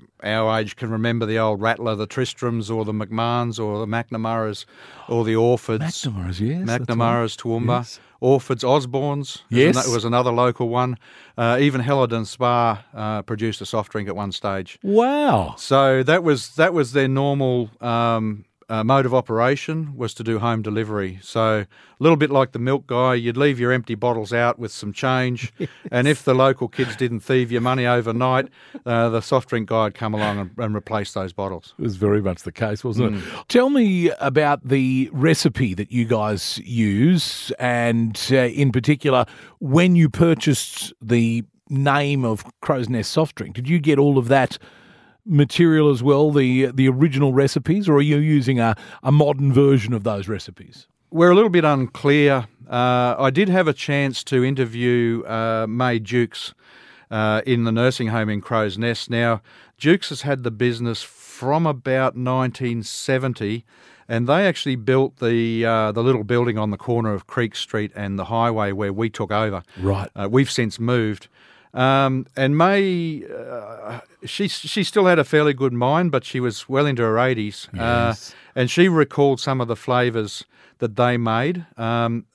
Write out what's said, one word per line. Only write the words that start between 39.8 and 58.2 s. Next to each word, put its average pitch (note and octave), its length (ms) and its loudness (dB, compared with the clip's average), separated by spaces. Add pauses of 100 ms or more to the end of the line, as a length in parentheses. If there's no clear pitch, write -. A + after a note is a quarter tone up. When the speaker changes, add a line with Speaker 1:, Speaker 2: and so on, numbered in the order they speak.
Speaker 2:
you E3 140 6
purchased - 920 0
the A#2 440 0 (240)
name C#3 560 0
of A2 200 -2 (180)
Crow's B2+ 260 -2
Nest A#2 240 -4
Soft D#3 240 0
Drink, G2 180 -10
did B2 140 -8
you E3+ 100 2
get C#3+ 220 2
all C#3+ 180 4
of B2 80 0
that C3 320 2 (680)
material D#3 640 4
as B2 120 0
well, C#3+ 280 4
the, C3 420 4
the C3 160 4
original C3+ 440 2
recipes, D3 560 0
or D#3 80 6
are C#3+ 60 6
you D3 160 2
using C#3 420 2
a, A2+ 160 2 (260)
a C3 100 0
modern C#3+ 400 4
version C3 400 4
of G#2+ 120 -2
those G2+ 240 -4
recipes? - 580 -12 (240)
Speaker 1:
We're E3+ 200 6
a F3+ 40 8
little G#3+ 160 6
bit E3+ 140 4
unclear. C#3+ 800 2 (220)
Uh, B2 500 0
I C3+ 120 2
did F3+ 180 2
have F3+ 200 2
a D3 40 2
chance C#3 520 -2
to B2+ 200 0
interview, A#2+ 800 0
uh, A2+ 440 -2
May A#2+ 300 0
Jukes, A#2 560 -4 (560)
uh, G#2+ 360 0
in A#2+ 180 2
the A#2 80 0
nursing A#2+ 360 0
home A2 200 -2